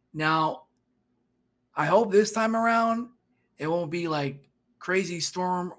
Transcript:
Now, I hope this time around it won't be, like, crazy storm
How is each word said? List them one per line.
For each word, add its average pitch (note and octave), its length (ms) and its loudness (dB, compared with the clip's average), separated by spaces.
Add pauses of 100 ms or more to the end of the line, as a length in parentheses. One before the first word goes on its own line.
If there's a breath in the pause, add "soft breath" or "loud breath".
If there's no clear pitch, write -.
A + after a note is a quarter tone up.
(140)
Now, D#3 500 0 (1120)
I D3+ 100 0
hope G3 260 4
this G#3 200 4
time A3+ 240 0
around A3+ 540 0 (480)
it D3 100 -6
won't E3+ 240 -2
be, E3+ 160 -4
like, C#3+ 420 -4 (300)
crazy F3+ 400 -2
storm F3+ 600 -2